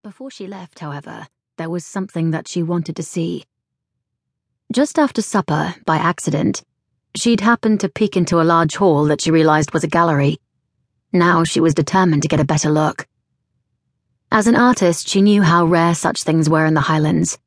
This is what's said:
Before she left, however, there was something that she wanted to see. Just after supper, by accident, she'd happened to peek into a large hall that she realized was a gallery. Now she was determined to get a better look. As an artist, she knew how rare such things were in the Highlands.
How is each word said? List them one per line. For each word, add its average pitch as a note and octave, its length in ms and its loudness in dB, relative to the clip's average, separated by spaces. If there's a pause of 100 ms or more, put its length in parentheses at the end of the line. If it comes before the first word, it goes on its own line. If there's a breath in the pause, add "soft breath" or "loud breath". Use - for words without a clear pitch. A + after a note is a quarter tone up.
Before C4 300 -18
she F#3+ 160 -16
left, F#3 320 -18
however, D3 480 -14 (300)
there E3 120 -10
was F3 160 -8
something E3 460 -6
that D#3+ 160 -6
she F3 160 -4
wanted E3 320 -4
to D#3+ 80 -10
see. E3+ 400 -6 (1300)
Just D4 260 0
after C4+ 240 0
supper, E3 540 -2 (100)
by D#3+ 80 0
accident, E3 720 -2 (500)
she'd A#3 260 0
happened A3 400 0
to F#3+ 80 -4
peek - 280 -2
into E3+ 240 2
a - 20 2
large E3 320 2
hall D#3 300 2
that D3 160 0
she D#3+ 100 -4
realized D#3 420 2
was D#3+ 120 -2
a D3+ 40 -6
gallery. D3+ 520 0 (720)
Now F3 320 4
she E3+ 160 -2
was D#3+ 120 2
determined D#3+ 500 2
to D#3 60 -2
get D3+ 120 0
a D3 40 2
better D3+ 240 -2
look. D3+ 380 -2 (1300)
As G#3+ 160 2
an B3 80 4
artist, A#3+ 500 2
she G3 160 2
knew G#3 180 4
how E3+ 260 4
rare E3+ 280 4
such - 300 -4
things D#3 260 2
were D#3+ 160 2
in D#3 80 2
the D3+ 60 2
Highlands. D#3+ 680 0